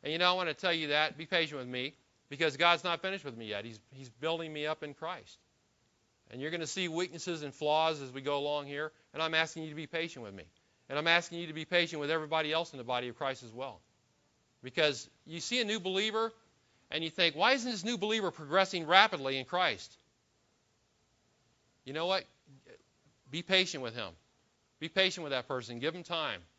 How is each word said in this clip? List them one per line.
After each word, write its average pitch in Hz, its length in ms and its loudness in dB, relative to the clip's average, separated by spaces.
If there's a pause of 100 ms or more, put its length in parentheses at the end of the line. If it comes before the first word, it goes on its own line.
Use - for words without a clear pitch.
And 147 80 -4
you 165 80 -2
know, 180 100 6
I 180 40 4
want 180 160 0
to 151 40 -2
tell 175 200 0
you 160 160 -2
that, 151 280 2
be 160 80 -10
patient 156 340 0
with 127 80 -6
me, 127 260 -4 (360)
because 143 280 2
God's 170 260 6
not 170 180 0
finished 190 220 -4
with 127 140 -8
me 113 100 -10
yet. 104 160 -4
He's, 113 160 -12 (140)
he's 131 160 -16
building 160 420 -4
me 151 160 -4
up 156 160 -4
in 147 100 -8
Christ. 160 440 -10 (920)
And 123 100 -10
you're 151 80 -4
gonna 165 180 -4
see 185 200 -2
weaknesses 165 560 -4
and 139 100 -8
flaws 156 480 2
as 131 100 -10
we 135 100 -10
go 143 180 0
along 143 260 -2
here, 143 260 -6 (220)
and 156 80 -4
I'm 160 140 0
asking 160 280 0
you 160 60 -8
to 147 60 -10
be 156 100 -8
patient 160 400 -6
with 98 80 -10
me. 98 100 -12 (460)
And 139 80 -2
I'm 156 100 0
asking 170 320 4
you 170 80 -6
to 156 60 -10
be 156 120 -6
patient 165 360 0
with 143 80 -2
everybody 156 420 0
else 165 200 -2
in 143 60 -12
the 123 60 -8
body 123 260 -2
of 113 80 -10
Christ 135 260 -4
as 113 100 -16
well. 120 260 -10 (840)
Because 147 440 2 (200)
you 160 120 -8
see 247 220 0
a - 20 2
new 214 160 0
believer, 214 540 0 (560)
and 160 140 -2
you 160 80 -2
think, 165 240 4
"Why 202 180 6
isn't 247 160 0
this 202 140 -4
new 226 160 -2
believer 214 320 0
progressing 165 560 2
rapidly 165 500 6
in 127 80 -2
Christ?" 170 500 0 (1900)
You 135 80 -10
know 165 140 0
what? 190 160 2 (1040)
Be 160 140 -6
patient 185 400 2
with 117 100 -6
him. 113 160 -6 (680)
Be 160 100 -8
patient 185 340 0
with 147 80 -4
that 127 160 -2
person. 120 300 -4
Give 147 160 -2
him 175 80 -10
time. 151 400 -4 (180)